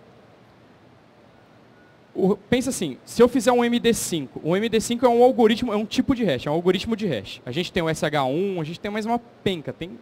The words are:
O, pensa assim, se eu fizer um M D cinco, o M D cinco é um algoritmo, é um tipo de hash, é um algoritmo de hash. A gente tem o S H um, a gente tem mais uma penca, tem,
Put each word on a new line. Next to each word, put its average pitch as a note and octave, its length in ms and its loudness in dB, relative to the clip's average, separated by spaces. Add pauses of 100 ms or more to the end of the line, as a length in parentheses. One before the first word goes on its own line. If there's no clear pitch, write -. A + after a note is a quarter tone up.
(2250)
O, G3+ 220 2
pensa B3+ 340 -2
assim, D3 340 -6
se - 160 -2
eu A#3+ 80 8
fizer B3 240 0
um A#3+ 140 4
M A#3 140 0
D A3+ 160 4
cinco, - 480 -6
o E3 120 0
M A3 140 0
D A3 100 2
cinco A#3 240 -2
é B3 60 6
um A#3 140 6
algoritmo, A#3+ 500 4
é - 20 0
um G#3+ 120 -2
tipo - 260 0
de A#3+ 100 -2
hash, C#3 220 0
é D3 60 -2
um - 20 0
algoritmo F#3 420 0
de G#3 120 -4
hash. A2 360 -6
A B2+ 80 -10
gente E3 200 -6
tem F#3 100 -2
o D#3+ 80 0
S D#3+ 160 -2
H D3 200 0
um, F3 360 -2
a - 20 -6
gente E3 160 -10
tem G#3 120 -8
mais G#3+ 160 -6
uma A#3 100 0
penca, F3+ 560 -6
tem, G3 280 -12